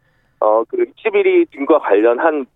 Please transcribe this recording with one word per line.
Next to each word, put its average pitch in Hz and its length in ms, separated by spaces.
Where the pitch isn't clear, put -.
어, 107 300
그 123 140
입시비리 190 640
등과 - 320
관련한 123 640